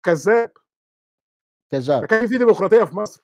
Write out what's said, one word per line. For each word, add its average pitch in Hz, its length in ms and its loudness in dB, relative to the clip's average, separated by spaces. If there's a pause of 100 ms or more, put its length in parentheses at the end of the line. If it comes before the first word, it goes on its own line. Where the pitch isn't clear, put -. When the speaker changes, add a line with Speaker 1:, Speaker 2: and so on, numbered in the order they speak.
Speaker 1:
كذاب. 190 480 0 (1200)
Speaker 2:
كذاب. 139 280 -2
Speaker 1:
ما 147 60 -8
كانش 220 220 0
في 247 100 -2
ديمقراطية 220 460 4
في 170 120 -8
مصر 208 260 -10